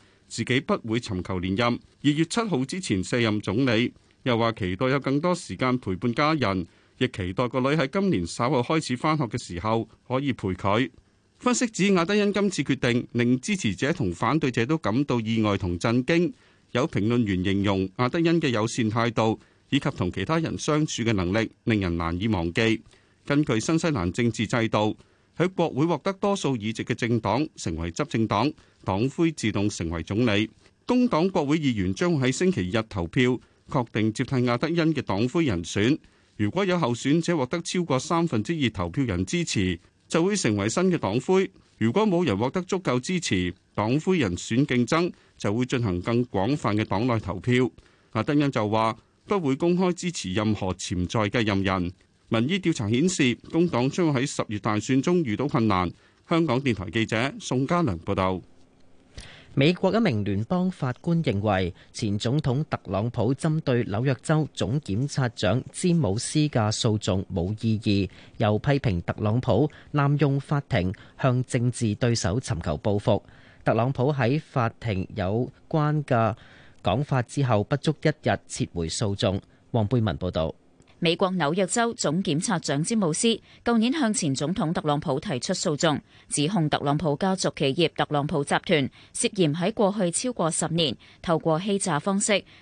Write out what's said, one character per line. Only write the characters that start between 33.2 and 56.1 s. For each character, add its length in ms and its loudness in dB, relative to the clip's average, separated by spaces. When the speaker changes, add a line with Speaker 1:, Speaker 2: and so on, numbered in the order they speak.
Speaker 1:
確 240 -2
定 180 2
接 120 -4
替 120 -2
亞 220 2
德 100 -2
恩 260 2
嘅 60 -2
黨 260 -2
魁 200 0
人 180 0
選。 340 2
如 140 0
果 160 0
有 120 0
候 140 0
選 300 2
者 120 0
獲 120 0
得 160 -4
超 200 -2
過 160 0
三 300 0
分 140 0
之 100 -4
二 60 2
投 220 -2
票 140 -2
人 200 0
支 180 -2
持， 380 -2
就 160 2
會 120 2
成 200 2
為 120 0
新 240 2
嘅 60 0
黨 220 0
魁。 300 2
如 140 2
果 140 4
冇 200 2
人 100 2
獲 140 0
得 120 -4
足 160 -4
夠 220 0
支 200 -2
持， 340 0
黨 260 0
魁 180 0
人 180 0
選 300 0
競 180 2
爭 280 0
就 160 -2
會 100 0
進 180 -2
行 200 0
更 240 0
廣 300 -2
泛 200 0
嘅 80 0
黨 220 -2
內 140 0
投 180 -6
票。 320 2
亞 120 0
德 100 0
恩 160 2
就 180 0
話 280 2
不 140 0
會 140 0
公 240 2
開 140 2
支 180 -6
持 240 -6
任 180 2
何 220 -2
潛 320 -4
在 140 -2
嘅 160 0
任 160 0
人。 300 0
民 160 2
意 120 0
調 120 2
查 160 -2
顯 200 2
示， 280 2
工 160 2
黨 240 0
將 220 0
會 100 2
喺 40 0
十 200 -4
月 140 -6
大 160 0
選 240 2
中 240 2
遇 120 0
到 120 -2
困 180 2
難。 240 2